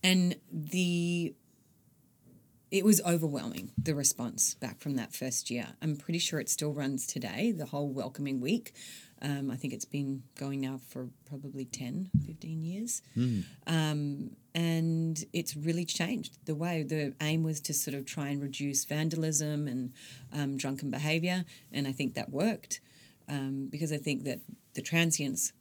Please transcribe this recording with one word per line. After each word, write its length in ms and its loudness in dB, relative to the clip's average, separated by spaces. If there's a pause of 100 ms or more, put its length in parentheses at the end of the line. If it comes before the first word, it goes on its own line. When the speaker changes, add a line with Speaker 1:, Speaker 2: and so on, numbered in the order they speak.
Speaker 1:
And 340 6 (140)
the, 840 2 (1400)
it 120 4
was 180 10
overwhelming, 680 0 (100)
the 140 2
response 600 2
back 260 -8
from 160 -2
that 180 -4
first 360 -4
year. 180 -4 (120)
I'm 160 0
pretty 220 -2
sure 220 0
it 80 -6
still 240 0
runs 340 -2
today, 460 -2
the 140 -4
whole 240 -2
welcoming 500 -2
week. 340 0 (480)
Um, 280 -2
I 60 -4
think 160 -4
it's 140 8
been 380 0 (100)
going 260 -2
now 280 -2
for 200 -6 (160)
probably 400 -6
ten, 460 -4 (160)
fifteen 360 -6
years. 380 -4 (160)
Speaker 2:
Mm. 280 2 (220)
Speaker 1:
Um, 640 0 (240)
and 760 2
it's 240 -2
really 300 0
changed 580 -2
the 100 -2
way. 280 0
The 400 0
aim 200 4
was 200 0
to 100 -4
sort 220 0
of 100 -4
try 240 -4
and 140 -2
reduce 420 -2
vandalism 840 0
and, 260 -4 (400)
um, 260 -2
drunken 320 -2
behaviour, 540 2 (280)
and 160 0
I 40 -2
think 220 -2
that 160 -4
worked, 500 0 (460)
um, 440 -2
because 220 -2
I 40 0
think 280 0
that 160 -2 (340)
the 80 -6
transients 800 2